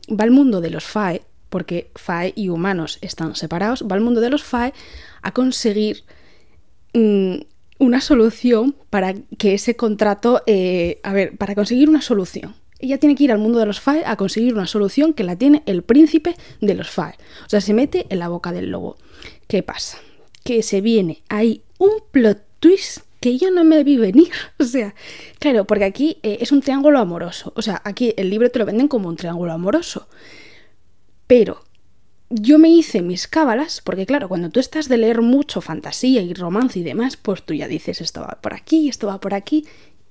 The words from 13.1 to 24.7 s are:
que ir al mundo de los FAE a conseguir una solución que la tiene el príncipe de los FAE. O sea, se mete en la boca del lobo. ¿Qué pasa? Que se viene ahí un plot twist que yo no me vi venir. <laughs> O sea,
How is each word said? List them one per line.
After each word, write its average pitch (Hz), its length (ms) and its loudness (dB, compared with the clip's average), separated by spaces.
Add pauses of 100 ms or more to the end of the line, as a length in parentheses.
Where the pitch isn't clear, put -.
que 285 100 2
ir 254 80 4
al 208 60 2
mundo 220 200 0
de 220 80 2
los 208 140 -4
FAE 302 240 0
a 208 120 -4
conseguir 226 380 0
una 196 120 -4
solución 240 480 0
que 226 100 -4
la 175 120 -4
tiene 285 300 4
el 180 160 -2
príncipe 311 540 4 (240)
de 202 140 2
los 190 160 -10
FAE. 160 240 -8 (320)
O - 20 -20
sea, 208 120 2
se 202 120 -2
mete 285 380 0
en 190 80 -4
la 170 100 -6
boca 175 240 -8
del 180 180 -8
lobo. 185 260 -10 (520)
¿Qué - 140 -2
pasa? - 360 -12 (460)
Que 233 180 0
se 202 180 -2
viene 202 480 0
ahí 220 340 0 (160)
un 403 160 4 (180)
plot 214 260 4 (220)
twist - 380 2 (200)
que 247 200 -2
yo 370 120 0
no 359 140 2
me 320 180 6
vi 277 140 4
venir. 226 340 6 (140)
<laughs> - 160 -20
O 302 40 2
sea, 240 300 -4 (460)